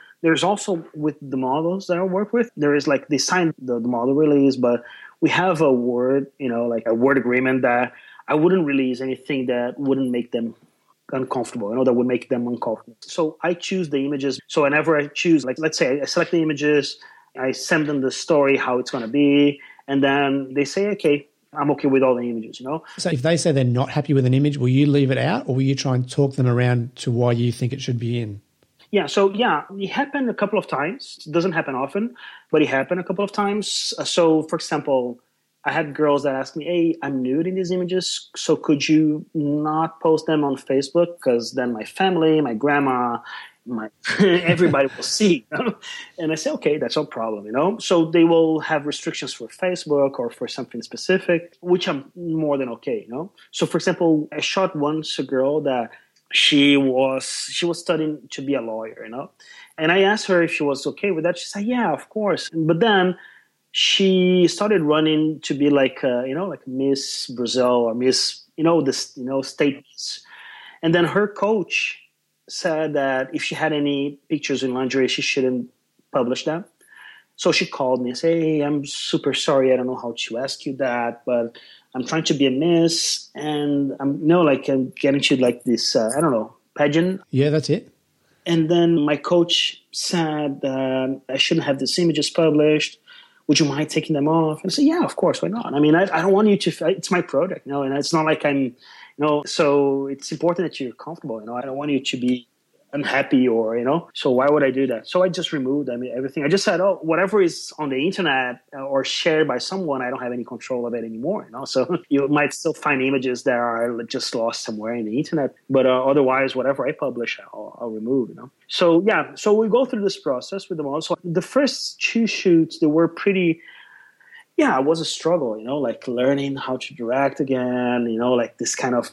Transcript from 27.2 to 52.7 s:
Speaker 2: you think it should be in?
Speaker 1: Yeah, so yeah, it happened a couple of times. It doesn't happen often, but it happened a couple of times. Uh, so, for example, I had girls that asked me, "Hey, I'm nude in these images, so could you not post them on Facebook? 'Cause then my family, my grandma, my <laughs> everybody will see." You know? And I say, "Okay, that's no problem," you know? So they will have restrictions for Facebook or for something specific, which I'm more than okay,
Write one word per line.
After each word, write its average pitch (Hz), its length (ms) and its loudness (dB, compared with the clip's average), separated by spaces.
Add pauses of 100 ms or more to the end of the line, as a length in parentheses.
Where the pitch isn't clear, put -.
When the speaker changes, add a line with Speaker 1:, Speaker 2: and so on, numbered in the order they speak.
Speaker 2:
you 120 220 2
think 123 200 -4
it 131 80 -8
should 120 200 -4
be 120 180 -4
in? 104 220 -8 (500)
Speaker 1:
Yeah, 190 160 0
so 196 240 2
yeah, 202 320 0 (160)
it 196 120 -6
happened 277 380 -2
a 202 60 -2
couple 208 240 -2
of - 80 -2
times. 160 580 -6
It 156 60 -14
doesn't 170 220 0
happen 147 240 -4
often, 202 400 -4 (340)
but 156 120 4
it 143 60 2
happened 135 300 -2
a 180 60 -6
couple 196 200 -4
of 196 60 -4
times. 202 680 -4
Uh, 151 40 -6
so, 160 400 4
for 156 140 -6
example, 135 640 -2 (440)
I 139 80 -2
had 147 220 -2
girls 143 280 2
that 139 140 -2
asked 131 200 -8
me, 151 80 -8
"Hey, 165 380 0
I'm 139 180 -4
nude 139 280 -2
in 185 80 -4
these 180 160 -4
images, 180 640 -4
so - 180 0
could 143 340 0
you 156 460 2
not 156 680 -2
post 160 260 2
them 156 180 2
on 139 120 0
Facebook? 151 640 0
'Cause 120 340 0
then 123 180 -2
my 113 100 -8
family, 160 580 2
my 123 140 -2
grandma, 127 640 0 (480)
my 113 240 -8 (140)
<laughs> - 160 -2
everybody 170 720 4
will - 80 -12
see." 180 480 2
You - 80 -4
know? 240 160 -2 (460)
And 160 100 -2
I 160 60 -2
say, 294 160 -4
"Okay, 151 260 0
that's 123 160 -4
no 151 100 0
problem," 110 420 -6
you 110 60 -10
know? 175 260 0
So 170 340 2
they 170 100 6
will 165 380 6
have 147 260 -2
restrictions 143 460 -6
for 117 160 -14
Facebook 147 720 0
or 120 100 -6
for - 160 -10
something 117 360 -10
specific, 175 800 -2
which 180 280 2
I'm 143 260 -6
more 160 420 -2
than 131 120 -2
okay, 117 360 -6